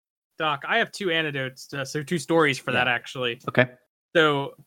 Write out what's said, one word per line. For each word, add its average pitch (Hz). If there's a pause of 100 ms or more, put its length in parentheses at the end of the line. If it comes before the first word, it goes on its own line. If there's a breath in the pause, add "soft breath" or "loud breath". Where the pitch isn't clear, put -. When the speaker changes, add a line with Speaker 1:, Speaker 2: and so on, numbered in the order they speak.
(380)
Speaker 1:
Doc, 151
I 208
have 226
two 190
anecdotes, 143
uh, 139
so 151
two 175
stories 151
for -
Speaker 2:
Yeah. 123
Speaker 1:
that, 123
actually. 120
Speaker 2:
Okay. 127 (480)
Speaker 1:
So 143 (120)